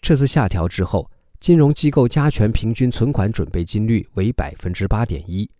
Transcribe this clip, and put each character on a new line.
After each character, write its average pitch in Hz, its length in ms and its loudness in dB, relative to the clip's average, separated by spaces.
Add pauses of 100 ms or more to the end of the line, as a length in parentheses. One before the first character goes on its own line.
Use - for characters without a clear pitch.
这 - 140 2
次 139 120 2
下 127 200 0
调 87 200 -2
之 123 160 -2
后， 90 260 -4 (300)
金 175 180 4
融 147 160 4
机 147 160 2
构 139 180 2
加 147 220 2
权 110 220 2
平 113 220 0
均 127 180 0
存 123 200 0
款 107 200 0
准 101 180 -4
备 87 140 -4
金 107 240 -2
率 113 260 0
为 98 200 -2
百 73 260 -4
分 90 140 -6
之 - 140 -4
八 110 180 2
点 80 220 -8
一。 92 220 -6 (100)